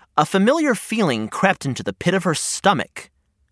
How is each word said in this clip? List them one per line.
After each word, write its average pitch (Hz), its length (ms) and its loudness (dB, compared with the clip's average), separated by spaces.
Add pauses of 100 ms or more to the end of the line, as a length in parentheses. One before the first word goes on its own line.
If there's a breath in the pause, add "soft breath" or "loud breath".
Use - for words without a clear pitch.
(180 soft breath)
a 151 60 4
familiar 254 500 2
feeling 147 540 -2
crept - 380 0
into 131 160 -4
the 98 100 -6
pit 175 220 -2
of 185 100 0
her 170 100 0
stomach. - 760 -2 (420)